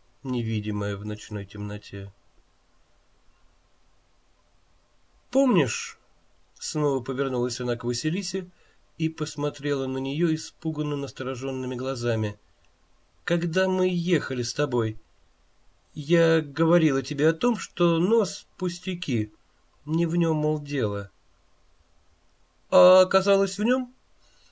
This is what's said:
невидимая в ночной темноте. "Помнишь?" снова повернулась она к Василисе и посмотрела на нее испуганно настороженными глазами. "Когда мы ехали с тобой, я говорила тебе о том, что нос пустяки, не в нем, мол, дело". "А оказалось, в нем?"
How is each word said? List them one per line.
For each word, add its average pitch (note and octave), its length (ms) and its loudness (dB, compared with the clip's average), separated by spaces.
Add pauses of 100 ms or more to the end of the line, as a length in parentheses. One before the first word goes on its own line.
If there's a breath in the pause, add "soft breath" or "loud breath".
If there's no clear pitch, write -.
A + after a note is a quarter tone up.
(260)
невидимая G#2+ 720 -4
в G#2 80 -12
ночной G#2 400 -8
темноте. G2+ 680 -12 (3250)
"Помнишь?" G#3+ 680 2 (640)
снова C#3+ 440 -2
повернулась B2+ 580 -2
она A#2+ 160 -2
к A#2 60 -12
Василисе F3 680 -4 (480 soft breath)
и D#3+ 120 -2
посмотрела C#3+ 760 -4
на C3 100 -4
нее D3 360 -2
испуганно D3+ 640 -6
настороженными C3 800 -6
глазами. A#2+ 640 -4 (840)
"Когда E3+ 440 0
мы F#3 220 0
ехали E3+ 540 -2
с - 100 -6
тобой, A#2+ 460 -2 (960)
я E3 480 4
говорила D#3 600 2
тебе C#3+ 280 0
о D#3+ 40 4
том, A#3 240 0
что E3+ 420 0
нос G3 480 0 (100)
пустяки, F3 760 -4 (520)
не D#3+ 200 0
в E3 100 -2
нем, E3 220 2
мол, D3+ 240 0
дело". A2 480 -4 (1600)
"А F#3 320 10
оказалось, F#3+ 560 2
в G#3 60 -4
нем?" B3 320 0 (560 soft breath)